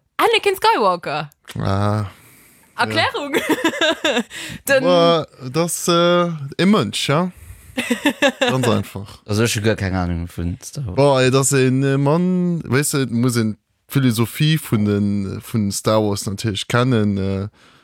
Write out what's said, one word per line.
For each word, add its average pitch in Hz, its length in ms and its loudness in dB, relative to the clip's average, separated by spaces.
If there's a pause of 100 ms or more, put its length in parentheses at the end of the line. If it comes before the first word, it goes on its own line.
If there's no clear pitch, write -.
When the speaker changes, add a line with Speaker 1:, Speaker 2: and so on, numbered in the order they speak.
(160)
Speaker 1:
Anakin 392 400 2
Skywalker. 175 760 0 (280)
Speaker 2:
Ah. 104 480 0 (720)
Speaker 1:
Erklärung. 285 580 -2
Ja. 320 880 -2 (200)
<laughs> - 260 -12
Denn 269 140 2
Speaker 2:
Boah, 170 440 4 (260)
das, 165 360 -2
äh, 175 40 4 (720)
ein 185 80 4
Mensch, 135 380 0
ja. 175 220 0 (460)
Speaker 1:
<laughs> 262 640 0
Speaker 2:
Ganz 131 260 0
einfach. 101 600 -4
Speaker 3:
Also, 107 180 0
ich 113 120 0
hab 104 80 -4
gar 110 120 2
keine 95 240 -2
Ahnung 87 260 -2
von 87 380 -6
Star 143 220 -10
Wars. 92 100 -6
Speaker 2:
Boah, 135 240 4
ey, 127 100 4
das 135 220 2
ist 139 60 2 (100)
ein, 131 140 2
äh, 139 160 2
Mann, 175 640 0
weißt 143 300 0
du, 135 160 0
muss 117 260 0
eine 110 200 0 (320)
Philosophie 131 720 0
von 107 280 0
den, 101 560 -2
von 104 280 -2
Star 110 320 0
Wars 101 240 -2
natürlich 101 400 -4
kennen, 117 520 2
äh, 98 300 -4 (360)